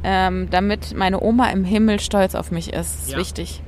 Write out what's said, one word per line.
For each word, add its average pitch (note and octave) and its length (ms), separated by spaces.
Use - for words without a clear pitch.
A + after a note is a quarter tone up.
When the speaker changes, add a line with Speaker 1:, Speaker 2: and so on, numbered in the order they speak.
Speaker 1:
ähm, F#3 460
damit G3+ 460
meine F#3+ 260
Oma A#3 280
im F#3+ 160
Himmel G#3+ 340
stolz G3 360
auf - 160
mich E3 220
ist. E3 220
Das - 120
ist C3+ 40
Speaker 2:
Ja. C3+ 60
Speaker 1:
wichtig. - 500